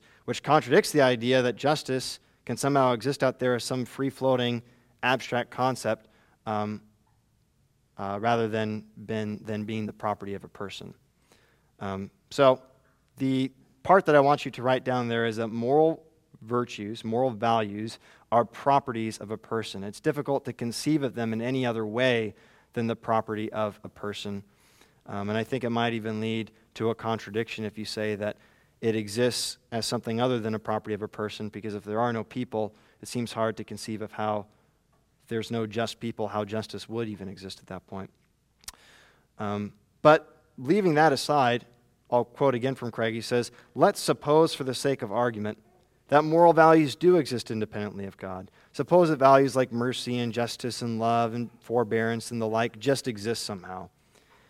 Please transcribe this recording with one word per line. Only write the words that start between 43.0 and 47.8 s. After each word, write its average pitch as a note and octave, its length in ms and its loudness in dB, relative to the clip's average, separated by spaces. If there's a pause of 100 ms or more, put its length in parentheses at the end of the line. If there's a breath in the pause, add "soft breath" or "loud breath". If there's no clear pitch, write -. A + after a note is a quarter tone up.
He A#2 60 -6
says, A#2+ 320 -2 (220 soft breath)
Let's F3+ 260 4
suppose D#3 540 2
for C#3 100 -6
the B2+ 100 -4
sake C#3 280 -2
of G2+ 100 -6
argument G#2+ 460 -2 (500)
that D3+ 160 4
moral E3 280 8
values D#3+ 440 8
do F3+ 220 6
exist B2 340 -4
independently G#2 520 -6